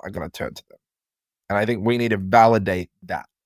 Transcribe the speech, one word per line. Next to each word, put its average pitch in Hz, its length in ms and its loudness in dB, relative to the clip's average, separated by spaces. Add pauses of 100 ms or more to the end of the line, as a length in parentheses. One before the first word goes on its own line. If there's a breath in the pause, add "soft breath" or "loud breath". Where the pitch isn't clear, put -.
are 95 80 -12
gonna 78 180 -10
turn - 240 -10
to - 160 -20
them. - 80 -20 (720)
And 101 80 -2
I 104 80 0
think 107 180 -4
we 120 140 2
need 117 120 -2
to 107 80 0
validate 98 760 2 (100)
that 85 240 -10 (200)